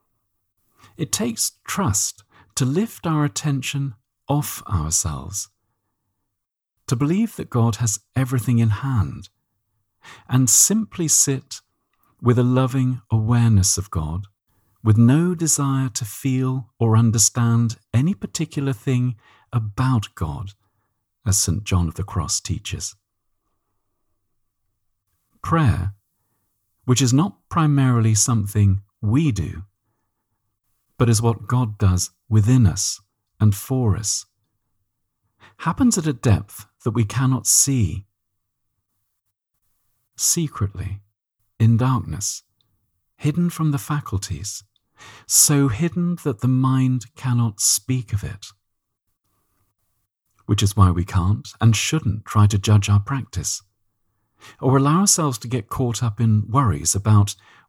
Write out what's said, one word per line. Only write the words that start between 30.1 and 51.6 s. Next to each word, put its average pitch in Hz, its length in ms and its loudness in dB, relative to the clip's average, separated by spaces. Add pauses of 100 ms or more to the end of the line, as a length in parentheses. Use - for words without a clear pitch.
but 123 100 2
is 110 140 4
what 117 240 0
God 120 320 0
does 92 320 2 (180)
within 110 380 6
us - 340 -2 (380)
and 107 160 4
for 117 420 0
us, - 300 -6 (1300)
happens 233 380 0
at 156 120 -2
a 151 40 2
depth - 540 0 (160)
that 120 80 -2
we 113 140 0
cannot 131 420 -2
see, 101 580 0 (2000)
secretly, 101 840 -4 (600)
in 113 160 6
darkness, 120 640 -2 (720)
hidden 160 320 -2
from 160 220 -2
the 143 80 0
faculties, 101 840 -8 (640)
so 139 420 2
hidden 170 560 -2
that 131 160 -4
the 123 80 0
mind 131 640 2
cannot 120 460 -2
speak - 520 -4
of - 120 -4
it, - 240 -12 (2000)
which 104 160 0
is 101 140 0
why 92 140 6
we 85 140 -2
can't 95 440 -2 (120)